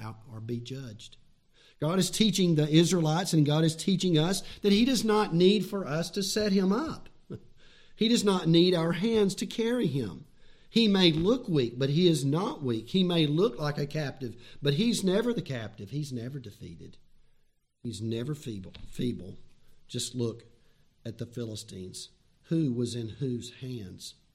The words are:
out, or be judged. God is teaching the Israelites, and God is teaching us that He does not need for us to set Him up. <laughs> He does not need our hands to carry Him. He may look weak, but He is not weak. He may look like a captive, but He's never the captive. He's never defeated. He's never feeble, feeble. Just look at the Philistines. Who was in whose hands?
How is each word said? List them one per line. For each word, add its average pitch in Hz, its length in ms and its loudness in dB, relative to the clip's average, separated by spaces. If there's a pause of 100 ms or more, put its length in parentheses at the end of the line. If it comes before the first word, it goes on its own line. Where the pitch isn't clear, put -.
out, 110 160 -12 (160)
or 110 60 -14
be 120 200 -6
judged. 120 580 -14 (640)
God 170 180 2
is - 100 2
teaching 190 460 2
the 151 140 2
Israelites, 165 640 4
and 151 120 6
God 156 200 2
is 160 100 2
teaching 180 420 2
us 151 240 2 (200)
that 202 100 4
He 214 140 6
does 254 180 0
not 208 300 2
need 185 320 6
for 196 200 -6
us 156 260 -4
to 202 120 -4
set 208 300 0
Him 190 180 4
up. 285 380 -4 (200)
<laughs> - 100 -12 (580)
He 226 120 2
does 202 160 2
not 180 240 2
need 175 260 6
our 165 160 0
hands 202 440 0
to - 100 -6
carry 233 420 -2
Him. 117 380 -4 (440)
He 226 200 4
may 180 240 6
look 190 340 2
weak, 123 320 0
but 139 100 0
He 165 200 4
is 143 160 2
not 180 360 -2
weak. 117 280 -4
He 185 160 2
may 170 200 2
look 170 320 0
like 147 200 -4
a 147 100 -4
captive, 135 480 -8 (260)
but 143 120 2
He's 214 280 2
never 208 300 0
the 170 100 -4
captive. 107 500 -10
He's 143 200 -6
never 127 260 -8
defeated. 95 600 -16 (840)
He's 107 180 -10
never 117 340 -6
feeble, 98 380 -12 (160)
feeble. 101 480 -8 (500)
Just - 260 -8
look 117 300 -6 (600)
at 110 140 -12
the 117 60 -8
Philistines. 107 840 -12 (400)
Who 160 240 -2
was 120 220 -4
in 117 120 -8
whose 120 540 -8
hands? 104 540 -12 (200)